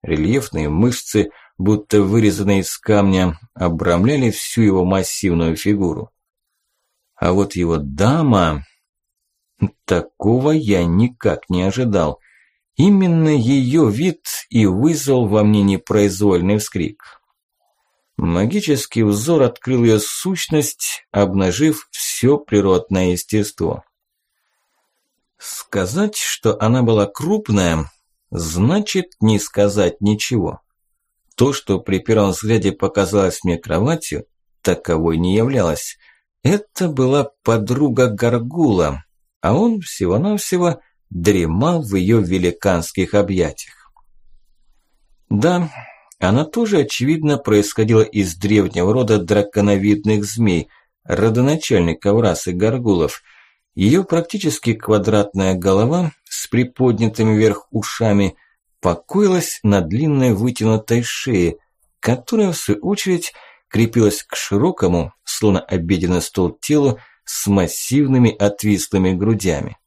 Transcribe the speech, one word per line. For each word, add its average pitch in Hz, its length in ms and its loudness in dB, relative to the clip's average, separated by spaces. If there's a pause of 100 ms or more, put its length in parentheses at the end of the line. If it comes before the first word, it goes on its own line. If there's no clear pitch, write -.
Рельефные 80 680 -2
мышцы, 104 640 0 (260)
будто 104 440 0
вырезанные 101 600 2
из - 160 -8
камня, 95 600 0 (160)
обрамляли 90 800 0
всю - 300 -4
его 95 240 4
массивную 87 720 0
фигуру. 98 540 -2 (1040)
А - 160 -2
вот 98 240 0
его 85 220 -2
дама... 87 880 0 (1200)
Такого 117 680 0
я 104 320 0
никак 92 680 0
не 90 140 0
ожидал. 98 560 -2 (560)
Именно 180 540 4
её 135 580 2
вид 143 400 -2 (220)
и 113 160 2
вызвал 131 600 2
во 107 160 2
мне 107 200 4
непроизвольный 98 960 2
вскрик. - 640 -8 (960)
Магический 120 840 0
взор 123 400 2
открыл 123 400 0
её 110 160 6
сущность, - 1120 -4
обнажив 98 800 0
всё - 460 0
природное 92 760 0
естество. - 720 -4 (1500)
Сказать, 143 800 -6
что - 440 -2
она 120 220 2
была 110 220 4
крупная, 98 880 -2 (400)
значит 127 880 -2
не 107 180 2
сказать 101 640 0
ничего. 104 600 -2 (720)
То, 135 180 2
что 98 260 -4
при 95 200 -4
первом 101 320 2
взгляде 101 400 0
показалось 95 720 -2
мне 85 140 -2
кроватью, 120 680 -4 (360)
таковой 82 560 -2
не 90 180 0
являлось. 110 600 -2 (480)
Это 190 440 -2
была 135 420 0 (100)
подруга 117 640 0
Гаргула, 117 960 0 (380)
а 98 140 2
он 220 260 0
всего-навсего 175 960 -2 (300)
дремал 95 720 0
в 101 140 -6
её 98 240 2
великанских 90 960 -2
объятиях. 92 760 -2 (1400)
Да, 165 440 0 (480)
она 113 260 2
тоже, 202 360 0
очевидно, 151 580 0
происходила 110 640 2
из 95 320 -2
древнего 98 580 0
рода 113 240 2
драконовидных 101 1080 0
змей, 101 440 0 (360)
родоначальников 110 1160 0
расы 92 300 -2
Гаргулов. 98 720 0 (500)
Её 131 300 2
практически 165 720 -4
квадратная 101 800 0
голова 113 560 0 (140)
с - 200 -12
приподнятыми 113 880 0
вверх 107 360 2
ушами 104 640 0 (460)
покоилась 185 840 -2
на 202 180 2
длинной 127 520 0
вытянутой 110 680 -2
шее, 95 560 -2 (440)
которая, 196 500 -2
в 160 60 -6
свою - 240 -4
очередь, 185 520 -4 (340)
крепилась 110 560 0
к - 120 -14
широкому, 101 800 -2 (100)
словно 98 360 0
обеденный 87 640 -2
стол, - 400 -4
телу 143 380 0 (240)
с - 240 -8
массивными 120 840 2
отвислыми 101 840 0
грудями. 92 720 -2